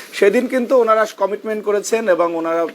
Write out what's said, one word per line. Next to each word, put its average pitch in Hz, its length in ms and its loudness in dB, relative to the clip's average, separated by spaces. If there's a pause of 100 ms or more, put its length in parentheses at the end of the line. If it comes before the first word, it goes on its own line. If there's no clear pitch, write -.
(140)
সেদিন 220 340 2
কিন্তু 254 300 0
ওনারা 220 280 4 (120)
কমিটমেন্ট 208 480 -4
করেছেন 202 440 -2
এবং 170 260 2
ওনারা 165 400 -2